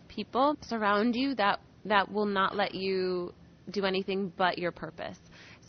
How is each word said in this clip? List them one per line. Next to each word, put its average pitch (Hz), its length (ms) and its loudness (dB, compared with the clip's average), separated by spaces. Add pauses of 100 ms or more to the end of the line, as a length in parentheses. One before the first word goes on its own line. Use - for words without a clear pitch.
people 269 540 0
surround 214 540 2
you 269 200 0
that, 202 240 2 (260)
that 196 260 2
will 208 160 0
not 196 280 2
let 196 200 0
you 185 580 -2 (380)
do 202 140 -2
anything 190 520 -2
but 180 200 2
your 170 140 -2
purpose. 165 460 -12 (520)